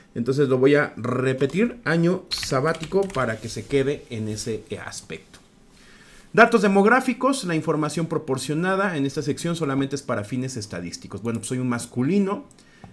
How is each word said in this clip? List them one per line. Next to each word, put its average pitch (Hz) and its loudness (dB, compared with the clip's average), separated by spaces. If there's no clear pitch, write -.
Entonces 131 2
lo 131 4
voy 135 6
a 147 2
repetir. 135 0
Año 170 2
sabático 160 -2
para 120 -2
que 117 -10
se 110 -8
quede 139 0
en 110 -6
ese 107 -6
aspecto. - -14
Datos 233 8
demográficos. 233 4
La 175 -2
información 156 0
proporcionada 160 -2
en 139 0
esta 139 -4
sección 165 -2
solamente 135 -2
es 135 -6
para 107 -4
fines 127 -6
estadísticos. 92 -10
Bueno, 113 -2
pues - -8
soy 127 -4
un 127 -2
masculino 175 0